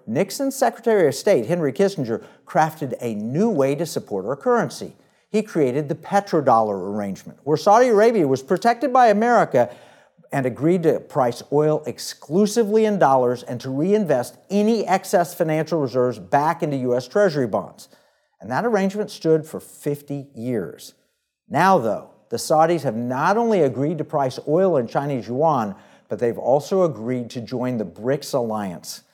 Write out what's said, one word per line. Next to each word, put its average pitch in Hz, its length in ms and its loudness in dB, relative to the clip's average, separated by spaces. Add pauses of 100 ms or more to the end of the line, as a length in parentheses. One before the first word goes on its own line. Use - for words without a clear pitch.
Nixon's 196 500 -2
Secretary 233 500 2
of 131 80 2
State, 156 320 2
Henry 156 260 0
Kissinger, 147 520 -2 (220)
crafted 156 540 -2
a 117 140 -4
new 127 360 -2
way 139 240 2
to 156 100 -4
support 104 400 -6
our 120 120 -4
currency. 233 600 -2 (340)
He 214 120 0
created 143 480 -2
the 165 40 -4
petrodollar 113 1000 0
arrangement, 101 500 -8
where 151 140 0
Saudi 233 300 6
Arabia 220 380 4
was 131 160 0
protected 233 520 0
by 254 140 6
America 208 640 4 (600)
and 139 140 -2
agreed 143 380 0
to 214 180 2
price 123 500 -2
oil 151 360 0
exclusively 208 1000 0
in 208 140 0
dollars 127 440 2
and 120 200 -8
to 131 80 -8
reinvest 151 640 0 (140)
any 208 360 0
excess 180 480 0
financial 160 460 -2
reserves 123 380 0
back 143 440 0
into 147 140 -2
U 127 180 -2
S 127 140 -4
Treasury 160 380 2
bonds. 95 420 -6 (500)
And 101 120 -14
that 156 160 -2
arrangement 202 440 0
stood 160 360 0
for 98 120 -12
fifty 143 760 -8
years. 113 580 -6 (560)
Now, 180 300 4
though, 110 320 -4 (180)
the - 80 -4
Saudis 160 460 2
have 123 140 -4
not 127 420 -2
only 226 240 2
agreed 139 360 0
to 147 60 -8
price 139 420 -4
oil 170 300 2
in 120 100 0
Chinese 139 420 -4
yuan, 127 460 0 (360)
but 107 80 -4
they've 117 180 -2
also 143 460 0
agreed 123 480 -2
to 127 100 -10
join 123 380 -4
the 107 80 -4
brics 117 480 -4
alliance. 107 800 -6